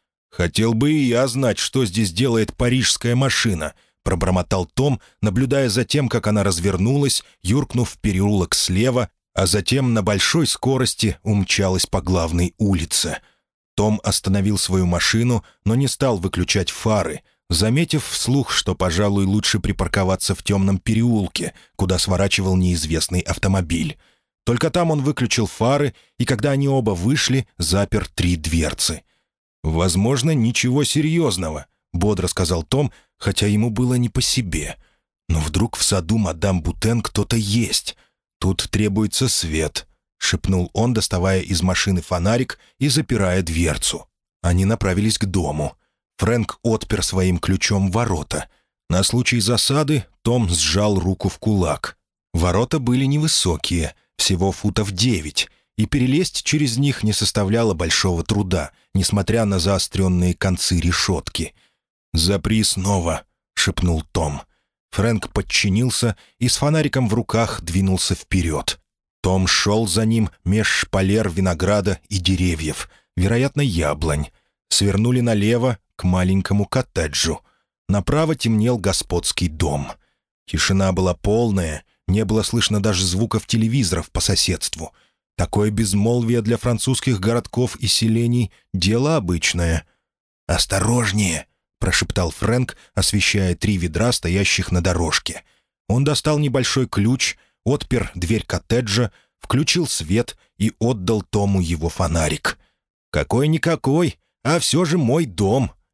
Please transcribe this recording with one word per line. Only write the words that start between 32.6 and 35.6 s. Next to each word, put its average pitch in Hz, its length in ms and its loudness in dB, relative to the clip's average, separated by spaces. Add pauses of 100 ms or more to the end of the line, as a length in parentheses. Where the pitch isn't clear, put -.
Том, 135 280 0 (260)
хотя - 300 0
ему 107 220 2
было 123 260 0
не 123 140 0
по 131 120 -2
себе. 85 560 -4 (500)
«Но 80 120 0
вдруг 78 360 -2